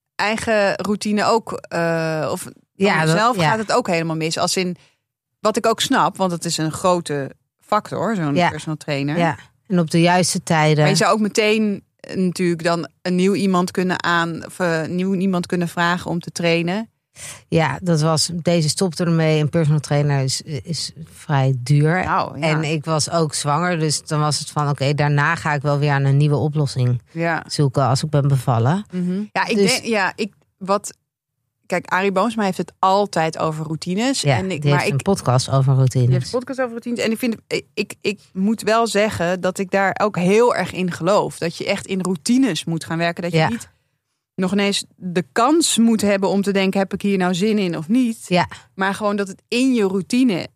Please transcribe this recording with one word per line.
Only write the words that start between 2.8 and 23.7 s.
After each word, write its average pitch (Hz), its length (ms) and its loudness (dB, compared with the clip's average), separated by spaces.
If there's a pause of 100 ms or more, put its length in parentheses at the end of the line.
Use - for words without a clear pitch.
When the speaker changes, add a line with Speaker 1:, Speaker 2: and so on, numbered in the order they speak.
Speaker 2:
dat, 160 120 4
Speaker 1:
zelf 226 180 2
Speaker 2:
ja. 160 140 2
Speaker 1:
gaat 220 80 2
het 220 140 -4
ook - 160 2
helemaal 165 280 -2
mis. 160 220 -4
Als 180 200 -2
in, 180 180 -2 (640)
wat 214 180 0
ik 220 80 0
ook - 160 2
snap, 196 360 2
want 190 140 0
het 170 140 -6
is 170 120 -4
een 156 140 -2
grote 151 600 -2 (280)
factor, 208 560 -2
zo'n 151 200 -2
Speaker 2:
Ja. 170 140 4
Speaker 1:
personal 151 280 -6
trainer. 143 400 -4
Speaker 2:
Ja, 165 200 0 (300)
en 180 120 0
op 160 120 -2
de 170 100 4
juiste 175 420 2
tijden. 156 360 4
Speaker 1:
Maar 147 100 4
je 151 60 2
zou 180 180 2
ook 220 60 0
meteen, 214 640 0 (160)
eh, - 180 -10
natuurlijk 175 460 0
dan 170 240 0 (140)
een 180 140 -2
nieuw 185 180 2
iemand 185 380 0
kunnen 185 320 -2
aan-, 170 420 -2
of, - 140 -14
eh, 165 260 0
nieuw 185 280 -2
iemand 180 320 0
kunnen 175 220 -2
vragen 175 440 -2
om 170 80 -4
te 165 120 -10
trainen. 175 560 0 (600)
Speaker 2:
Ja, 156 360 0
dat 165 180 2
was, 160 320 2
deze 170 360 0
stopte 180 360 -2
ermee. 160 360 2
Een 147 80 0
personal 156 300 2
trainer 143 440 0
is, 131 180 -4
is - 500 -8 (220)
vrij 135 440 0
duur. 147 480 2
Speaker 1:
Nou, 165 340 -2
ja. 160 80 -2
Speaker 2:
En 156 160 0
ik 151 220 -2
was 156 240 0
ook 165 240 0
zwanger, 160 460 0